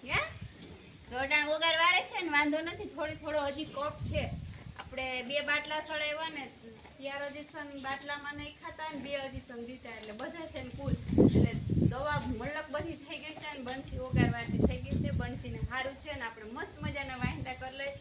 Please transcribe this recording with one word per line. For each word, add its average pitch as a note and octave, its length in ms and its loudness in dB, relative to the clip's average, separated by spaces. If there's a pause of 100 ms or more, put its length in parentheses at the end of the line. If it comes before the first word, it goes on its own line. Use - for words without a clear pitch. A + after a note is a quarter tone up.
(120)
હે? F#4 80 4 (880)
તો B3 80 -4
અટાણ D4 300 4
વગાર D#4+ 280 4
વારે F4 260 8
છે A4 220 -4
ને, E4 60 -2
વાંધો D4 300 4
નથી. E4+ 240 -4
થોડી D4+ 300 -4
થોડો D4+ 320 0
હજી C#4+ 180 -2
કફ C#4+ 460 -4
છે. D4+ 120 2 (560)
આપણે B3+ 440 -4
બે C#4 180 0
બાટલા D4 400 0
સળાવ્યા D4+ 480 -2
ને, D4 160 -6 (520)
શિયાળો C#4 340 -6
જે D4 140 -10
છે D4 200 -10
ને, C#4 160 -10
બાટલામાં C#4+ 560 -6
નહીં G3 260 -8
ખાતા - 300 -8
ને, C#4+ 80 -6
બે C4 160 -6
હજી C4 240 -4
છે B3+ 140 -14
ને A#3 80 -6
દીધા. B3 280 -10
એટલે G#3+ 220 -10
બધા D#4+ 340 -6
છે - 160 -8
ને B3 80 -8
કુલ. - 240 0 (300)
એટલે - 280 8 (360)
દવા C#4 380 2
મલક C4 440 -2
બધી D4+ 260 -4
થઈ C#4+ 220 -10
ગઈ D4+ 160 -10
છે D4+ 200 -8
ને, C4+ 100 -8
બંસી C4 340 -6
વગાર - 320 6
વારતી A4+ 280 0
થઈ - 220 4
ગઈ - 220 0
છે. - 80 2
બંસીને B3 480 -2
સારું B3+ 360 -2
છે C#4+ 220 -10
ને, B3+ 80 -6
આપણે A3 280 -8
મસ્ત E4 300 -8
મજાના C#4 340 -4
વાંદા B3+ 380 -2
કરી C4 220 -8
લઈ. C#4 240 -4